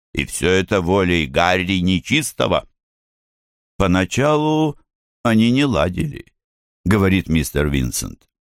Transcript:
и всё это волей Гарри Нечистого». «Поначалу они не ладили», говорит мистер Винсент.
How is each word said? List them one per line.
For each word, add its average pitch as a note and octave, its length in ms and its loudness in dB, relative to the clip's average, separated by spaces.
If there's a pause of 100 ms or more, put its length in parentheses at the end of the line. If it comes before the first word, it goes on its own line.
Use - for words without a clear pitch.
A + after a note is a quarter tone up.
(140)
и C#2 120 -4
всё - 240 -4
это F#2 320 2
волей F2 440 0
Гарри F2+ 540 0
Нечистого». F#2+ 880 -2 (1080)
«Поначалу D3 1000 0 (460)
они A2+ 280 4
не C#3 140 2
ладили», B2 600 -2 (600)
говорит F#2+ 400 2
мистер D2+ 400 0
Винсент. B1+ 600 -6 (280)